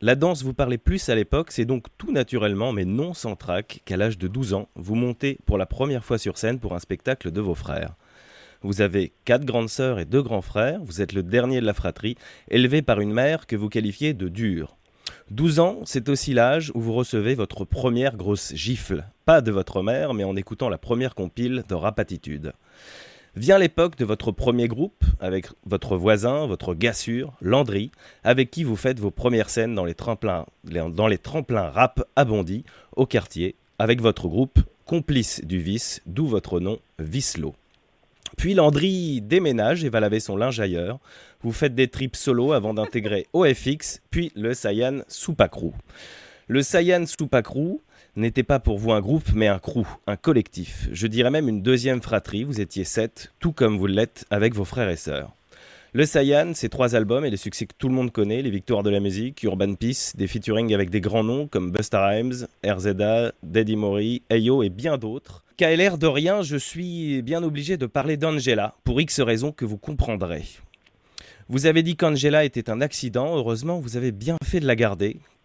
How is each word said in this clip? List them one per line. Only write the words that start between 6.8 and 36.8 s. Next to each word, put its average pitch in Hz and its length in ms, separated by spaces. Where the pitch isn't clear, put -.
spectacle 98 500
de 87 100
vos 95 140
frères. 80 400
Vous 98 220
avez 95 300
quatre 127 220
grandes 117 240
sœurs 131 280
et 85 60
deux 117 180
grands 110 200
frères, 135 400
vous 92 180
êtes 98 120
le 95 100
dernier 120 380
de 113 60
la 101 80
fratrie, - 420
élevé 127 320
par 107 180
une 104 120
mère 139 340
que 113 100
vous 104 140
qualifiez 110 420
de 92 160
dure. 90 480
Douze 147 300
ans, 190 240
c'est 127 240
aussi 139 260
l'âge 139 400
où 117 60
vous 113 140
recevez 120 400
votre 104 300
première 123 520
grosse 98 380
gifle. 87 500
Pas 160 160
de 110 80
votre 98 320
mère, 131 300
mais 104 120
en 95 120
écoutant 110 320
la 90 100
première 120 360
compile 120 540
de 92 60
Rap 92 240
Attitude. 76 540
Vient 156 220
l'époque 170 380
de 127 80
votre 107 280
premier 120 360
groupe, 135 340
avec 92 260
votre 95 300
voisin, 110 500
votre 92 280
gars 113 180
sûr, 123 480
Landry, 110 500
avec 127 280
qui 165 140
vous 113 120
faites 127 240
vos 104 100
premières 120 400
scènes 117 240
dans 95 100
les 85 100
tremplins, 98 520
les, 82 220
dans 95 160
les 104 120
tremplins 120 520
rap 120 320
à 139 80
Bondy, 104 400
au 131 120
quartier, 95 500
avec 117 220
votre 107 280
groupe, 113 300
complice 151 580
du 90 140
vice, 95 480
d'où 101 200
votre 95 340
nom, 98 180